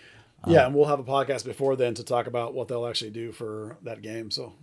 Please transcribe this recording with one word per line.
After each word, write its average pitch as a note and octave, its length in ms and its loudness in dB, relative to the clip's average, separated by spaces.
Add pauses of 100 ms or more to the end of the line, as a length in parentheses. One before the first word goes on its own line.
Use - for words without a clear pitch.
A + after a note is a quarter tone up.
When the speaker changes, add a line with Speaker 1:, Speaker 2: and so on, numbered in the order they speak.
(460)
Speaker 1:
Yeah, E3 140 10
Speaker 2:
Um, B2+ 60 8
Speaker 1:
and C3+ 80 -2
we'll D3 120 8
have D3 140 2
a B2 40 -10
podcast C3 400 0
before C3+ 320 0
then A#2+ 180 0
to A2+ 100 -8
talk A#2+ 220 0
about A#2+ 280 -4
what B2+ 140 -4
they'll A#2+ 180 -4
actually A2+ 240 -6
do A2+ 220 -8
for G#2+ 500 -10
that A2 200 -10
game, A2 280 -8
so. B2 220 -6 (100)